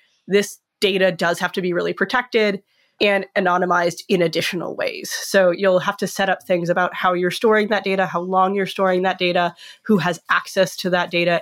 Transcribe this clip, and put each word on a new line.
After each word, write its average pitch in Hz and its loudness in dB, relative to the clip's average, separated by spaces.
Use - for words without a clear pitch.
This 202 0
data 190 2
does 170 -2
have 180 -4
to 196 -6
be 180 -2
really 175 -2
protected 214 0
and 202 2
anonymized 175 0
in 175 2
additional 165 -4
ways. - -6
So 185 2
you'll 185 2
have 190 -2
to 196 -2
set 196 -2
up 185 -2
things 175 0
about 180 0
how 180 0
you're 180 0
storing 214 2
that 202 -2
data, 190 0
how 175 -6
long 185 2
you're 196 -2
storing 185 0
that 185 -2
data, 175 0
who 214 2
has 170 -2
access 180 0
to 185 -6
that 175 -2
data, 170 0